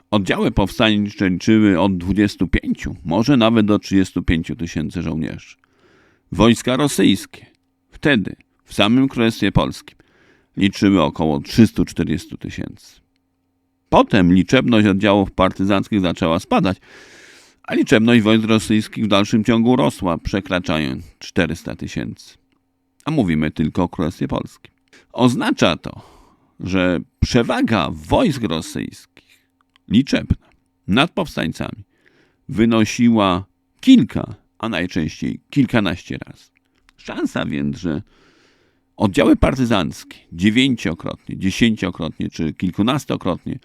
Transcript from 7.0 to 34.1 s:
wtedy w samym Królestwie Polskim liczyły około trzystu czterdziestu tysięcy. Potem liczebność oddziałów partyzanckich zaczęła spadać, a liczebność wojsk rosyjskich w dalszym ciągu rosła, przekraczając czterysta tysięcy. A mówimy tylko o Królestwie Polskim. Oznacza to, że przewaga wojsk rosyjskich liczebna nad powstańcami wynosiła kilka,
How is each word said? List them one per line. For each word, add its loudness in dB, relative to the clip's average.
wtedy -2
w -20
samym 2
Królestwie 0
Polskim -2
liczyły 4
około 0
trzystu 2
czterdziestu -6
tysięcy. -14
Potem 4
liczebność 4
oddziałów 2
partyzanckich 0
zaczęła 0
spadać, 0
a -10
liczebność 4
wojsk 4
rosyjskich 0
w 0
dalszym 2
ciągu 2
rosła, -2
przekraczając -4
czterysta -4
tysięcy. -12
A -6
mówimy 0
tylko -2
o -2
Królestwie -6
Polskim. -10
Oznacza 0
to, -16
że -2
przewaga 0
wojsk 0
rosyjskich -10
liczebna 0
nad 0
powstańcami -6
wynosiła 2
kilka, 4